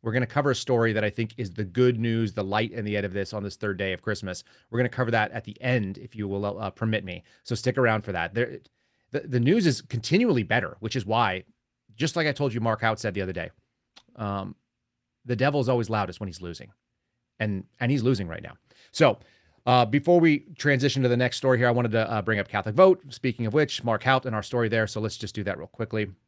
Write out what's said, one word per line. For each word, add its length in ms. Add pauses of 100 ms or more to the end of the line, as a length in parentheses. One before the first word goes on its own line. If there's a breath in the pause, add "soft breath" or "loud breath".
We're 120
gonna 120
cover 260
a 40
story 380
that 100
I 60
think 260
is 160
the 140
good 340
news, 320
the 140
light 260
in 140
the 100
end 100
of 60
this 220
on 100
this 140
third 200
day 140
of 100
Christmas. 440 (240 soft breath)
We're 100
gonna 80
cover 240
that 200
at 120
the 180
end, 360
if 180
you 140
will, 160
uh, 240
permit 340
me. 200 (200 soft breath)
So 120
stick 220
around 260
for 100
that. 200
There, 260 (520)
the, 100
the 200
news 240
is 160
continually 640
better, 360
which 160
is 100
why, 380 (520)
just 200
like 120
I 40
told 220
you 80
Mark 200
Hout 200
said 120
the 80
other 120
day, 160 (680)
um, 400 (720)
the 100
devil's 320
always 220
loudest 320
when 60
he's 140
losing. 300 (680)
And, 280 (160)
and 100
he's 100
losing 280
right 140
now. 100 (400 soft breath)
So, 240 (480 soft breath)
uh, 180
before 360
we 260 (120)
transition 460
to 60
the 80
next 200
story 200
here, 100
I 40
wanted 200
to, 180
uh, 120
bring 180
up 80
Catholic 280
Vote. 340
Speaking 360
of 80
which, 300
Mark 200
Hout 220
and 80
our 100
story 260
there. 180
So 140
let's 160
just 180
do 80
that 140
real 100
quickly. 440 (160)